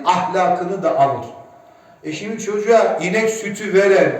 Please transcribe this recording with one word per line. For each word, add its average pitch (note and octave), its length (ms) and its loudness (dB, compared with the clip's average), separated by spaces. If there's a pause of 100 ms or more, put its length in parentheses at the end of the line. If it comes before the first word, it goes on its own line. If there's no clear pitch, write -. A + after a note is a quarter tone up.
ahlakını F3+ 800 -2
da E3 180 0
alır. C#3 260 0 (800)
E D#3 80 -10
şimdi G#3+ 300 -10
çocuğa G#3 580 2
inek G3+ 300 0
sütü G3+ 440 -6
veren, F#3+ 460 4